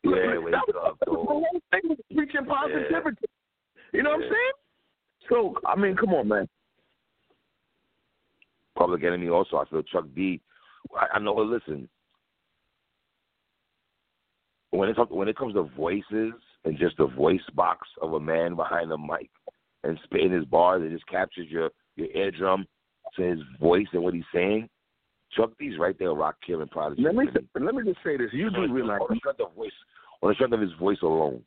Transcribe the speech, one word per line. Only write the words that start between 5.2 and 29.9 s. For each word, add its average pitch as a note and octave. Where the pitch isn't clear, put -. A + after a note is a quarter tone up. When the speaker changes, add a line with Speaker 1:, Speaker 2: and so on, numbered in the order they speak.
Speaker 2:
So, A#3
I -
mean, F#3+
come F#3+
on, B2+
man. G#2
Speaker 1:
Public F2
Enemy F2
also, E2+
I C#2+
feel D#2
Chuck E2+
D. F2+
I, -
I G#2
know, G#2
listen, G#2+
when G2
it A2+
comes, A#2
when F#2+
it A2
comes A#2+
to G2
voices F#2+
and D#2
just E2
the D2+
voice D2
box E2+
of D#2+
a D#2
man E2
behind E2
the D#2
mic D2+
and D#2+
spitting F#2
his F2
bars, F2
it D#2+
just E2
captures F#2
your, D#2+
your D#2+
eardrum F#2+
to F#2
his F2
voice F2+
and F2
what F2+
he's E2+
saying. G2+
Chuck A2
D's G2
right F2+
there, F2+
Rock D2+
killing D#2+
Prodigy. D2+
Speaker 2:
Let D#3+
me C4
Speaker 1:
For -
me. -
Speaker 2:
say, B2
let A3
me B3
just F#3+
say D3+
this. A#2+
You E3
Speaker 1:
On G3+
Speaker 2:
do F#3
Speaker 1:
the, B2
Speaker 2:
realize A#2
Speaker 1:
on A#2
the A3
strength C#3
of F#2
voice, G#2